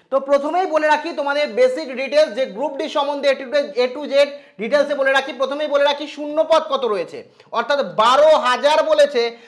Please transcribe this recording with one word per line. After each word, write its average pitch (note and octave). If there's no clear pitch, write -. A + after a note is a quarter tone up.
তো C4+
প্রথমেই C#4+
বলে D#4
রাখি D4+
তোমাদের C#4+
বেসিক B3+
ডিটেলস, C4+
যে C4
গ্রুপ C4
ডি D4+
সম্বন্ধে C#4+
A C4
to C4+
Z, D4
A B3
to D4+
Z -
ডিটেলসে C#4+
বলে C4+
রাখি। C4+
প্রথমেই C4+
বলে C#4+
রাখি C#4+
শূন্য D4
পদ D#4
কত C4+
রয়েছে, E3+
অর্থাৎ A3+
বারো C#4+
হাজার B3+
বলেছে, C#4+